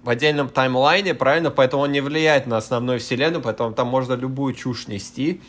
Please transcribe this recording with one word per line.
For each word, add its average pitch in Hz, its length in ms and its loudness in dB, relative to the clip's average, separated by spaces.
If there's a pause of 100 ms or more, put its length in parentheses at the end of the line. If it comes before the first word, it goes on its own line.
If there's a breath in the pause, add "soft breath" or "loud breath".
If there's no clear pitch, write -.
в 123 60 -6
отдельном 143 400 2
таймлайне, 139 640 2
правильно? 147 340 2
Поэтому 135 320 2
он 143 100 0
не 139 100 0
влияет 147 440 2
на 117 120 0
основную 123 420 -2
вселенную, 143 420 -2
поэтому 113 320 -4
там 123 140 -2
можно 127 260 0
любую 131 400 -4
чушь 123 340 -8
нести. 127 600 -6